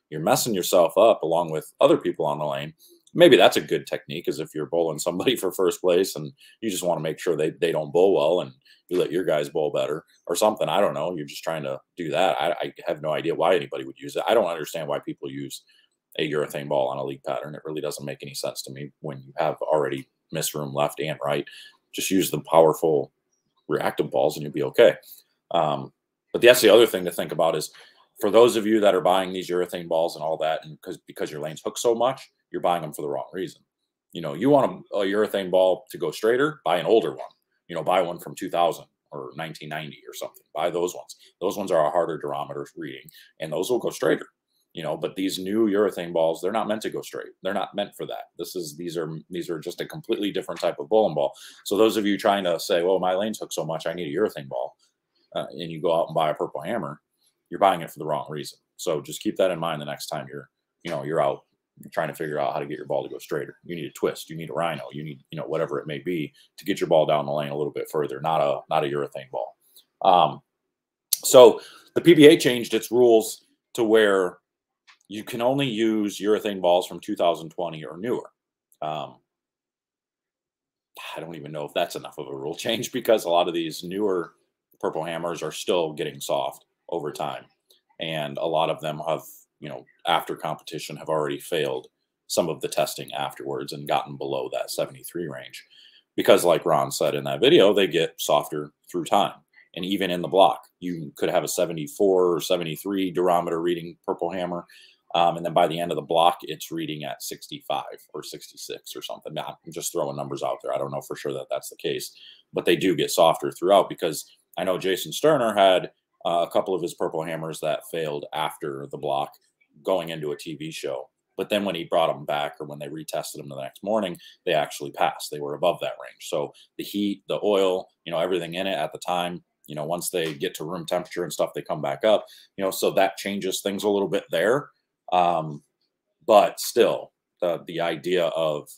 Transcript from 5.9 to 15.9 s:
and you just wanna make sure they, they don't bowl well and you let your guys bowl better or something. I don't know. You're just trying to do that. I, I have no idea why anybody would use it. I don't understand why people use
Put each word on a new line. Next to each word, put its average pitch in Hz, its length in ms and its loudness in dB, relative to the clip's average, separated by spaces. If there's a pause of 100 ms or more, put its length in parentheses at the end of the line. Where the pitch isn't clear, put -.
and 73 160 -10 (300)
you 113 80 -2
just 90 120 -4
wanna 85 200 0
make 78 180 -4
sure 82 160 0
they, 76 140 0
they 82 200 0
don't 78 220 -2
bowl 90 220 6
well 80 260 2
and 67 120 -6 (360)
you 87 100 0
let 82 140 0
your 87 120 0
guys 76 260 0
bowl 76 200 -2
better 71 340 -2 (220)
or 87 80 -2
something. 107 360 2
I 87 100 2
don't 82 140 2
know. 82 200 -4
You're 76 120 -8
just - 180 -14
trying 80 200 -4
to 67 140 -6 (200)
do 87 100 -6
that. 78 320 2
I, 78 200 0
I 73 120 -6 (140)
have 76 160 -4
no 78 100 -2
idea 76 220 -2
why 80 200 4
anybody 69 300 -4
would 65 140 -16
use 69 180 -12
it. 82 100 -4
I 101 60 4
don't 107 160 4
understand 80 400 -6
why 71 120 -2
people 76 300 -10
use 67 320 -10 (560)